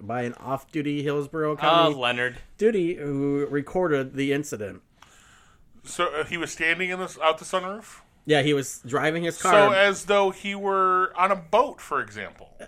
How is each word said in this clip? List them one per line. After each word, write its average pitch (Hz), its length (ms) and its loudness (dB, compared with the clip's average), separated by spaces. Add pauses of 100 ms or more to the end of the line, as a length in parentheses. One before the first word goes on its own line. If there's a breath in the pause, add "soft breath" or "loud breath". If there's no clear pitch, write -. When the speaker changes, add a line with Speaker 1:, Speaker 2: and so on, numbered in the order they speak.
Speaker 1:
by 117 220 -4
an 120 120 -6
off-duty 147 680 -6
Hillsborough 147 500 -2
Speaker 2:
Oh, 151 40 -6
Speaker 1:
County 156 380 4
Speaker 2:
Leonard. 123 420 -2 (200)
Speaker 1:
duty 196 380 2
who 143 560 -2
recorded 143 640 0
the 139 180 0
incident. 107 500 -6 (1040 soft breath)
Speaker 3:
So, - 220 -2
uh, 147 180 -4
he - 120 -8
was 156 160 -6
standing 170 380 -2
in 185 100 -6
the 185 60 -6
s-, - 160 -14
out 160 160 2
the 175 60 -18
sunroof? 190 560 -8 (240)
Speaker 1:
Yeah, 147 180 2
he 147 120 2
was 139 320 -6
driving 147 380 -2
his 165 120 -4
Speaker 3:
So 185 140 0
Speaker 1:
car. 202 240 8
Speaker 3:
as 196 300 2
though 202 260 4
he 202 240 -6
were 190 600 0
on 185 160 4
a 190 40 0
boat, 208 440 0
for 139 200 -4
example. 107 560 -12 (120)